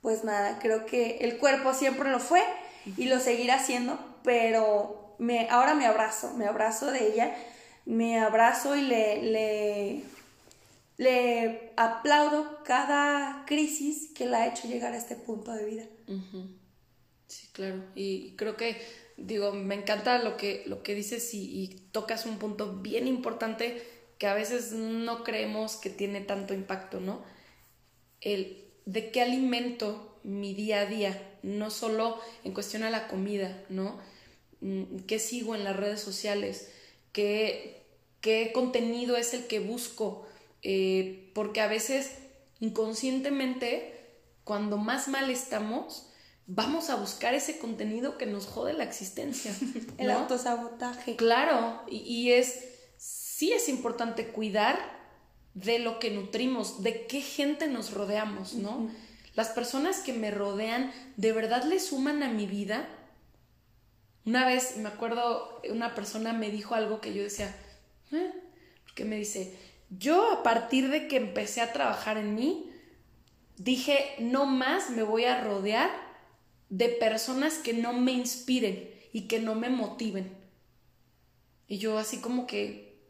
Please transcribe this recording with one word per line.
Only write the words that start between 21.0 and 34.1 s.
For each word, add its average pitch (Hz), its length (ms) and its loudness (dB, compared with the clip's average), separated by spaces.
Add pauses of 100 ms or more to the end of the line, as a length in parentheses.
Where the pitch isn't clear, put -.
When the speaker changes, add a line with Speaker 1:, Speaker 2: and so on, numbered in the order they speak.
Speaker 2:
y, 196 300 -6
y 185 40 -6 (240)
tocas 220 340 -4
un 220 140 -6
punto 202 420 -4
bien 226 260 -2
importante 233 760 -2 (340)
que 208 100 0
a 196 60 4
veces 214 380 -2
no 226 520 -4
creemos 214 520 -4
que - 140 -8
tiene 202 320 -4
tanto 196 320 -4
impacto, 190 460 -6
¿no? 190 240 -6 (1000)
El 190 440 -4 (200)
de 190 260 -4
qué 254 100 4
alimento 240 1000 0
mi 202 300 -6
día 208 280 2
a 202 40 2
día, 208 560 -4
no 208 300 -4
solo 226 480 -2 (240)
en 190 100 -6
cuestión 208 300 -6
a 220 80 -2
la 220 160 -4
comida, 190 640 -4
¿no? 190 300 -4 (600)